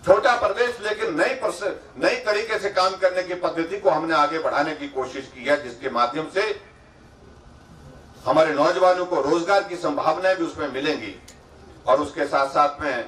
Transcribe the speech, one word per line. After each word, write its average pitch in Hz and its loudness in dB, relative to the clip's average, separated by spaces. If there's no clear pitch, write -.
छोटा 220 6
प्रदेश 233 0
लेकिन 214 -4
नई 247 2
परसे-, - -6
नई 226 2
तरीके 214 -2
से 196 -2
काम 185 2
करने 180 0
की 175 -6
पद्धति 165 -4
को 185 4
हमने 160 0
आगे 151 2
बढ़ाने 147 -2
की 143 -10
कोशिश 131 -8
की 127 -18
है, 143 0
जिसके 123 -8
माध्यम 139 0
से 202 -2
हमारे 156 4
नौजवानों 180 4
को 170 0
रोजगार 180 2
की 175 -8
संभावनाएं 165 0
भी 165 -2
उसमें 147 -6
मिलेंगी 131 -4
और 135 4
उसके 147 -2
साथ-साथ 147 2
में 139 -2